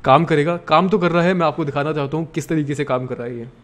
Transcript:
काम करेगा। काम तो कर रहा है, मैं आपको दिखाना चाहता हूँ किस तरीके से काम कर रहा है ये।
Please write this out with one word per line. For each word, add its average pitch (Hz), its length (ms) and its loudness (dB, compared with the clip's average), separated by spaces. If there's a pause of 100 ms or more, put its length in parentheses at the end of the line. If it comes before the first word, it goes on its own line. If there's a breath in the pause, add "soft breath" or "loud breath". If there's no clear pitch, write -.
काम 139 200 6
करेगा। 160 340 0
काम 170 300 2
तो 202 100 2
कर 170 120 2
रहा 170 120 2
है, 185 120 2
मैं 170 120 0
आपको 151 180 -2
दिखाना 143 280 -2
चाहता 147 240 -4
हूँ 160 180 -4
किस 151 140 -6
तरीके 147 260 -2
से 147 100 -4
काम 127 220 -2
कर 123 100 -8
रहा 120 100 -10
है 123 120 -10
ये। 117 100 -12 (160)